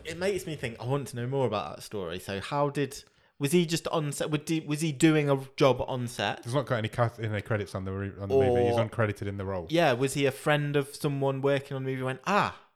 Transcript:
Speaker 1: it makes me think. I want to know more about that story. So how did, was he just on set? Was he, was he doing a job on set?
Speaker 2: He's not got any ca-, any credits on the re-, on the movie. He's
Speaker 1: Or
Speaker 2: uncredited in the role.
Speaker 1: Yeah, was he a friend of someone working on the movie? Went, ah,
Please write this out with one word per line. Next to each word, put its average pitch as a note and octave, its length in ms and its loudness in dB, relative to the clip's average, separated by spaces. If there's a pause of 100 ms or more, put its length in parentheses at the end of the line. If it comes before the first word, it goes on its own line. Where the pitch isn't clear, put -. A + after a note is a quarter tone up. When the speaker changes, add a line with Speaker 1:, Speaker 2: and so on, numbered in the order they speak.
Speaker 1:
it E3 120 -8
makes F#3 300 -2
me D#3 80 -6
think. A#2+ 240 -6
I A2+ 60 -8
want C3+ 240 -2
to - 60 -12
know A#2+ 120 -4
more C3+ 180 0
about G2+ 300 -2
that - 80 -16
story. F#2 360 -6
So G2 200 -6
how C#3+ 320 0
did, C#3 320 -4 (340)
was C#3+ 140 -2
he F3 160 4
just D#3+ 220 -2
on D3+ 220 0
set? D3+ 200 -4
Was D3 160 0
he, D#3+ 140 0
was D3 200 -4
he D#3+ 100 0
doing D3+ 380 6
a C#3 100 4 (160)
job C3 320 4
on B2 200 -4
set? A2 380 -2
Speaker 2:
He's A#2 100 -2
not C#3 100 0
got B2 120 0
any A2 100 0
ca-, A#2 240 2 (100)
any G#2+ 200 -2
credits G#2 340 -4
on F#2+ 100 -6
the F#2+ 60 -4
re-, G2 280 -4
on G2 100 -6
the C3+ 60 2
movie. B2 280 4
He's A#2+ 120 4
Speaker 1:
Or A#2 140 4
Speaker 2:
uncredited G#2 380 0
in G2+ 100 -4
the G2 80 -4
role. F#2 240 -4
Speaker 1:
Yeah, D#3+ 240 4
was B2+ 220 0
he C#3 100 2
a C3 60 4
friend D3 440 0
of C#3+ 200 0
someone C#3 480 -2
working C#3 340 2
on C3 60 -6
the C3 80 -4
movie? C3 100 -4
Went, C3 240 -4
ah, E3+ 320 0 (180)